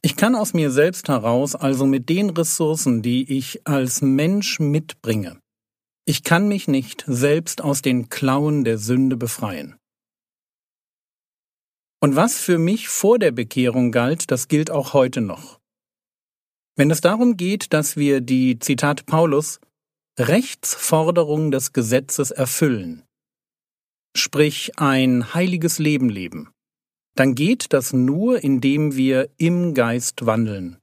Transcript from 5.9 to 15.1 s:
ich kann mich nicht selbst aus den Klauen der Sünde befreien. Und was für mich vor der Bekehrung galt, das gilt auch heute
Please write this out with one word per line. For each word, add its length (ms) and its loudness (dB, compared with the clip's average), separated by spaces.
ich 180 -2
kann 240 2
mich 180 -4
nicht 400 -2
selbst 540 0
aus 220 -2
den 260 0
Klauen 560 0
der 140 0
Sünde 380 2
befreien. 600 -8
Und 160 4
was 200 2
für 220 0
mich 300 0
vor 320 2
der 100 4
Bekehrung 640 0
galt, 400 0
das 160 -4
gilt 240 0
auch 200 -4
heute 280 2